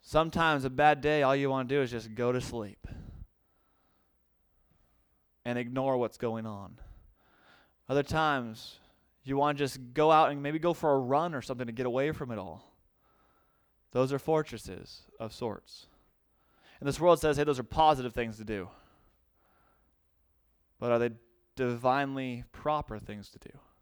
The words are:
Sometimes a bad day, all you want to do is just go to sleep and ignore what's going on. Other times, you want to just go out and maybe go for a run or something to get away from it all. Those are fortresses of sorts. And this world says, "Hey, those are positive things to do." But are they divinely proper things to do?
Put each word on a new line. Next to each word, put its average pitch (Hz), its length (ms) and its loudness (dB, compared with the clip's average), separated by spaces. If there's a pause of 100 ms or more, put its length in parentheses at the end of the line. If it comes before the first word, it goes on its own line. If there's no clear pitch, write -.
Sometimes 160 600 2
a 131 60 0
bad 147 300 6
day, 147 220 4
all 135 120 6
you 139 140 2
want 131 200 -2
to 139 60 0
do 143 60 4
is 123 100 0
just 113 240 -8
go 120 180 0
to 127 80 0
sleep 117 460 -8 (2500)
and 120 140 -2
ignore 131 380 0
what's 120 220 -2
going 113 260 -4
on. 101 320 -12 (1120)
Other 139 140 2
times, 139 760 -2 (460)
you 135 120 -2
want 143 200 2
to 143 80 0
just 135 160 -6 (140)
go 156 160 4
out 156 200 6
and 143 120 -6
maybe 151 160 -4
go 165 160 0
for 151 180 2
a 139 60 4
run 143 360 0
or 123 80 -6
something 123 240 -6
to 117 60 -8
get 127 140 -4
away 131 260 0
from 147 180 -8
it 110 80 -6
all. 90 360 -14 (1160)
Those 131 200 0
are 139 60 -2
fortresses 127 840 -6 (180)
of 113 120 -10
sorts. - 540 -10 (960)
And 139 80 -2
this 139 100 -2
world 165 220 6
says, 151 160 2
"Hey, 147 80 2
those 139 160 0
are 117 40 -6
positive 139 480 4
things 113 260 -4
to 110 60 -12
do." 101 240 -6 (2000)
But 120 100 -2
are 117 80 4
they 120 120 2 (440)
divinely 127 960 -2
proper 147 480 -4
things 104 320 -14
to - 80 -20
do? - 180 -20 (260)